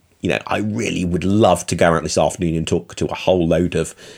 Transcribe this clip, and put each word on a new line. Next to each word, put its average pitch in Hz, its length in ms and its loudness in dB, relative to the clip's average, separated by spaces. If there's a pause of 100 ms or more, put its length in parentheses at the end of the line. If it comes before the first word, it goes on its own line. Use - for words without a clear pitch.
(200)
you - 80 -4
know, 78 180 0
"I 95 120 -4
really 101 480 -4
would 87 180 -2
love 98 440 2
to 92 80 -2
go 85 180 4
out 80 100 0
this 85 140 -2
afternoon 82 400 0
and 80 100 -2
talk - 280 -2
to 82 100 -4
a 80 100 -6
whole 90 320 2
load 85 280 0
of 82 200 -4 (220)